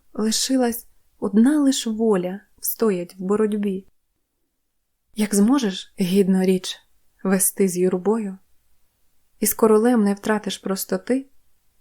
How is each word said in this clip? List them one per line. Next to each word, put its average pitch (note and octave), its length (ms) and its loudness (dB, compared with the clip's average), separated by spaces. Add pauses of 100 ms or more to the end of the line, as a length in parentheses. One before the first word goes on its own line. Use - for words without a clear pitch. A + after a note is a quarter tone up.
(120)
лишилась A#3 760 -2 (320)
одна A#3 400 2
лиш C4+ 280 0
воля G#3 540 -2 (180)
встоять F3+ 600 -4
в F#3+ 40 -12
боротьбі. G#3 640 -2 (1300)
Як G#3 200 -2
зможеш G#3 680 0
гідно F#3+ 420 2
річ F#3 340 0 (480)
вести F#3+ 440 0
з F3 100 -4
юрбою, F#3+ 600 0 (1000)
і G#3+ 60 -2
з - 80 -2
королем A3 500 4
не G3+ 100 0
втратиш G#3 440 -4
простоти, F#3+ 680 -4 (540)